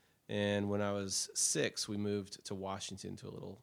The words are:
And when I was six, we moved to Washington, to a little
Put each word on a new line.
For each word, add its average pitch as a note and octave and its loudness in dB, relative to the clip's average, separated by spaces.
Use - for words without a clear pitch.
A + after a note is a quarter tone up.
And G2+ 2
when G2+ 4
I G2+ 2
was G2 0
six, - 2
we G#2 0
moved G2+ 0
to G2+ -4
Washington, F#2+ -6
to G2 -10
a G2+ -8
little G2 -10